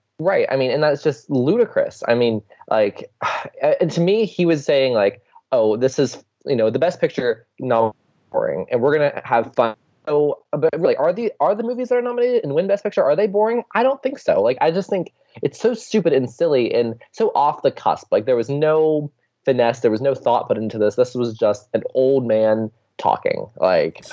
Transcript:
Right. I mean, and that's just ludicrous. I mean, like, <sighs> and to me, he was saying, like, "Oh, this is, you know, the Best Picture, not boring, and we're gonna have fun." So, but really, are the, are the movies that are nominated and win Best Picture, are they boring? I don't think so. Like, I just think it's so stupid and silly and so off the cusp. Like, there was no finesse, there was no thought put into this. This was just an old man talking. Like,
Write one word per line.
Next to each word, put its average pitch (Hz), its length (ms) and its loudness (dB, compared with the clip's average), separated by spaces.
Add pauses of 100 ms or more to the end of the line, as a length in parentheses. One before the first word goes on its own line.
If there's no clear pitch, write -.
(200)
Right. 160 320 0
I 135 40 0
mean, 131 140 0
and 135 100 0
that's 147 220 0
just - 260 -4
ludicrous. 147 760 0
I 117 80 2
mean, 117 280 0 (280)
like, 104 400 0 (120)
<sighs> - 580 -2
and 165 100 0
to 170 100 -2
me, 202 240 2
he 175 220 -2
was 156 180 0
saying, 135 280 2
like, 101 280 2 (300)
"Oh, 110 260 2
this 123 220 0
is, - 240 -2 (240)
you 139 80 0
know, 110 160 2
the 123 80 0
Best 175 220 -2
Picture, 123 440 -2 (140)
not 113 380 0 (340)
boring, 73 400 -2
and 123 100 0
we're 143 160 2
gonna 147 280 0
have 123 320 0
fun." 113 180 2 (320)
So, 147 320 0 (140)
but 151 260 0
really, 165 180 2
are 156 160 0
the, 220 260 -4
are 175 160 2
the 220 80 -6
movies 240 280 -6
that 247 60 0
are 240 60 0
nominated 240 400 0
and 139 120 -4
win 175 120 0
Best 196 160 0
Picture, 202 220 0
are 143 100 2
they 202 120 2
boring? 214 360 0 (120)
I 220 80 0
don't 269 200 0
think 269 160 -4
so. - 220 0
Like, 120 200 2
I 156 100 2
just 180 180 -2
think 185 240 -4 (300)
it's - 180 -4
so 240 140 0
stupid 170 400 0
and 127 160 0
silly 139 420 0
and 113 260 0 (140)
so 226 220 -2
off 147 260 0
the 139 100 0
cusp. - 400 -4
Like, 107 140 0
there 127 100 0
was 117 140 0
no 156 640 0 (320)
finesse, 120 360 2
there 117 100 2
was 110 100 0
no 135 140 0
thought 120 340 0
put 110 80 0
into 110 220 -6
this. 104 180 0
This 123 180 0
was 117 220 -4
just 104 380 -2
an - 80 -2 (120)
old 131 320 2
man 110 440 0 (260)
talking. - 640 -4
Like, 82 440 0 (100)